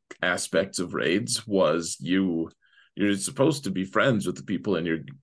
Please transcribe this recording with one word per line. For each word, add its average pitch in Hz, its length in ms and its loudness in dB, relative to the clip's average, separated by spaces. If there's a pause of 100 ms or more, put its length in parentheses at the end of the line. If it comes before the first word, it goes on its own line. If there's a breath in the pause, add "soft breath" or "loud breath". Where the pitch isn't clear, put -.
(220)
aspects 90 560 0
of 90 160 -4
raids, 95 520 0
was 85 540 2
you, 87 500 0 (440 soft breath)
you're 101 220 0
supposed 139 480 0
to 98 60 -4
be 92 140 -2
friends 107 420 2
with 90 100 -4
the - 60 -14
people 92 340 -2
in 82 100 -2
your 82 140 -2 (220)